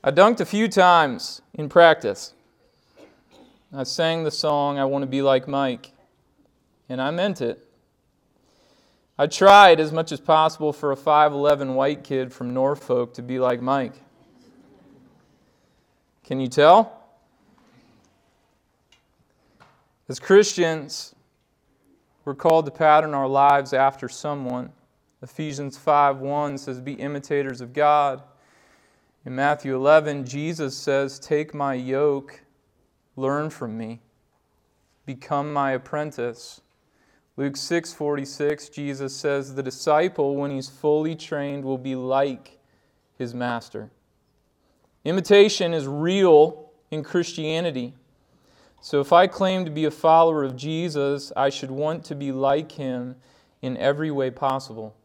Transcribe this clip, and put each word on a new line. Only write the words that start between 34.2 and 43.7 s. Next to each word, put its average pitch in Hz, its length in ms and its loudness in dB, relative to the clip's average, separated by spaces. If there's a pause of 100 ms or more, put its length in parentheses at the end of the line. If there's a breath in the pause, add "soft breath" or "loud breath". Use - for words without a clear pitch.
become 143 480 -6
my 139 200 -2
apprentice." 135 880 -10 (760)
Luke 139 220 -6
six 170 340 -6
forty-six, 147 800 -6
Jesus 139 440 -10
says, 139 420 -6
"The 139 60 -8
disciple, 147 760 -2
when 139 140 -6
he's 135 200 -10
fully 156 440 -2
trained, 143 520 -10
will 135 100 -4
be 131 180 -8
like 131 640 -4 (580)
his 120 160 -8
master." 117 560 -8 (1120)